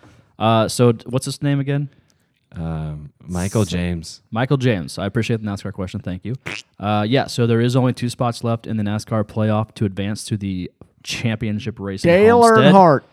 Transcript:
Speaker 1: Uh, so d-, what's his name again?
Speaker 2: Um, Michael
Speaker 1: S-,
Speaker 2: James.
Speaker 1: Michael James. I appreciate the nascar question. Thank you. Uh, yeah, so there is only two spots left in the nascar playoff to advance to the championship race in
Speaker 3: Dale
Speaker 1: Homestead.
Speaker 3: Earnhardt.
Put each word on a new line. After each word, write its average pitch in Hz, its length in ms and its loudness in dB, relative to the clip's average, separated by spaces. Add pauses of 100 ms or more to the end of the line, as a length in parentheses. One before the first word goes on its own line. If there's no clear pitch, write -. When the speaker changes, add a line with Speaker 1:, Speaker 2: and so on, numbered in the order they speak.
(380)
Speaker 1:
Uh, 110 300 4
so 120 240 4
d-, 110 160 -4
what's 123 180 -4
his 135 160 -10
name 143 160 0
again? 143 300 -2 (640)
Speaker 2:
Um, 78 680 -8
Michael 90 420 -4
Speaker 1:
S-, 92 60 -2
Speaker 2:
James. 87 600 -6
Speaker 1:
Michael 131 280 -2
James. 107 380 -2
I 95 100 -6
appreciate 110 360 -4
the 107 80 -6
nascar 98 220 -8
question. 95 260 -8
Thank 92 260 -10
you. 117 120 -8 (420)
Uh, 104 300 0
yeah, 131 180 0
so 117 220 0
there 113 120 2
is 120 140 0
only 127 200 2
two 120 140 -6
spots 120 360 -4
left 117 240 -4
in 110 80 -4
the 107 80 -2
nascar 104 400 -2
playoff 107 500 -2
to 113 120 -4
advance 98 400 -6
to 113 100 -6
the 95 340 -6 (320)
championship 107 800 -6
race 98 240 -8
in 170 60 2
Speaker 3:
Dale 214 320 6
Speaker 1:
Homestead. 220 300 8
Speaker 3:
Earnhardt. 175 300 8 (100)